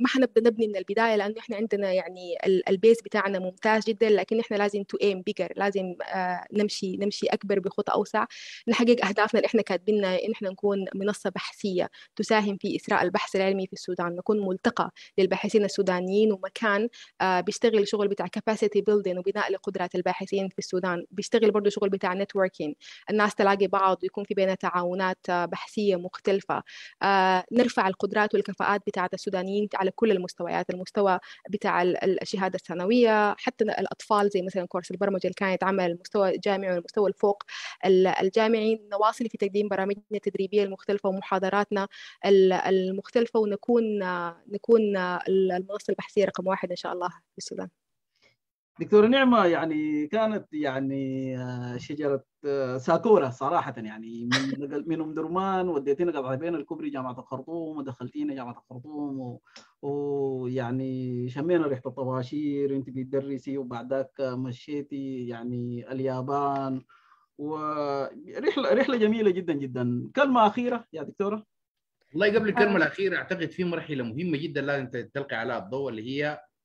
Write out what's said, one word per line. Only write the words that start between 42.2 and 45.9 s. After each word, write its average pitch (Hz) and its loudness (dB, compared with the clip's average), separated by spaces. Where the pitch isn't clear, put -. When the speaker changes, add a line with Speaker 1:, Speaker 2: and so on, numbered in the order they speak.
Speaker 1:
ال-، 190 8
المختلفة، 190 0
ونكون، 214 0
آه، 175 -6
نكون، 202 4
آه، 180 0
ال-، 190 4
المنصة 190 -4